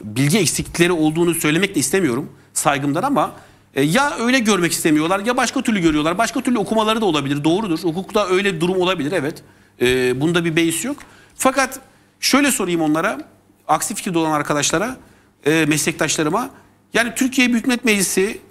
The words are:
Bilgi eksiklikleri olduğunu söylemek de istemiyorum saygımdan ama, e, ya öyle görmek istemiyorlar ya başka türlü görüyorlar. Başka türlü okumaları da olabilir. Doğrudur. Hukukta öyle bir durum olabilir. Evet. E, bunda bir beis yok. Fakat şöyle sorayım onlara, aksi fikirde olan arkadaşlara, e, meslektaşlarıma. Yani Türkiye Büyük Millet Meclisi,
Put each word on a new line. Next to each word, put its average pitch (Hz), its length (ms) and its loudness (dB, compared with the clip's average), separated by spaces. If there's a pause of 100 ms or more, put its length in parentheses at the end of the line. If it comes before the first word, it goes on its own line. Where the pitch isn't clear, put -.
Bilgi 139 380 0
eksiklikleri 170 520 0
olduğunu 165 440 0
söylemek 165 400 0
de - 40 -2
istemiyorum 123 520 0 (220)
saygımdan 143 500 0
ama, 240 280 0 (440)
e, 131 60 0
ya 233 380 2
öyle 240 200 2
görmek 196 320 2
istemiyorlar 165 480 0
ya 240 180 -2
başka 262 240 -2
türlü 214 180 0
görüyorlar. 160 380 0
Başka 226 240 -2
türlü 247 160 0
okumaları 220 440 0
da 220 40 0
olabilir. 143 380 0
Doğrudur. 165 400 0
Hukukta 185 440 -2
öyle 190 280 2
bir 156 60 -4
durum 180 200 0
olabilir. 175 300 -2
Evet. 165 320 -4 (380)
E, 127 400 2
bunda 170 240 2
bir 165 100 -2
beis 165 300 0
yok. 285 120 -6 (380)
Fakat 262 440 0 (400)
şöyle 277 320 2
sorayım 175 300 -2
onlara, 165 360 0 (500)
aksi 160 280 -2
fikirde 180 220 -4
olan 160 140 0
arkadaşlara, 156 680 -2 (480)
e, 156 220 4
meslektaşlarıma. 160 840 -2 (440)
Yani 226 220 0
Türkiye 254 360 2
Büyük 233 160 0
Millet 240 180 0
Meclisi, 202 640 0